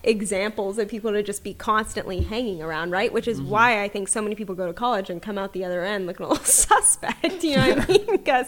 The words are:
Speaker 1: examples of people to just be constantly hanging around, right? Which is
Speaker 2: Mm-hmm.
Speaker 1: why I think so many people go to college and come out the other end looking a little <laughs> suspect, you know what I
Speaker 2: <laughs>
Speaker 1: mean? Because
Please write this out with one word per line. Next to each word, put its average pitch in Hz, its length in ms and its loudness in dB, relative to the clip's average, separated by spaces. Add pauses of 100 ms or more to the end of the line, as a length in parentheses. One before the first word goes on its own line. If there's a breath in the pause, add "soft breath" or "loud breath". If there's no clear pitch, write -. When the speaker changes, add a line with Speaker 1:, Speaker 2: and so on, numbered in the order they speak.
Speaker 1:
examples 208 720 0
of 208 80 0
people 220 240 -4
to 208 100 0
just 202 220 -6
be 202 100 -8
constantly 214 720 -2
hanging 214 400 -4
around, 160 300 -4
right? 202 200 0
Which 233 140 -2
is 220 140 -2
Speaker 2:
Mm-hmm. 139 100 -6
Speaker 1:
why 214 320 4
I 202 60 -2
think 202 180 -6
so 220 160 -2
many 208 140 -4
people 202 180 -8
go 180 140 -4
to 170 40 -4
college 202 380 -2
and 175 100 -8
come 208 160 -8
out 196 160 -4
the 185 120 -6
other 180 200 -4
end 196 220 -4
looking 170 200 -8
a - 20 -2
little 302 160 0
<laughs> - 0 -
suspect, - 1000 2
you 294 140 2
know 262 180 6
what 285 160 2
I - 20 6
Speaker 2:
<laughs> - 0 -
Speaker 1:
mean? - 160 6
Because 269 400 2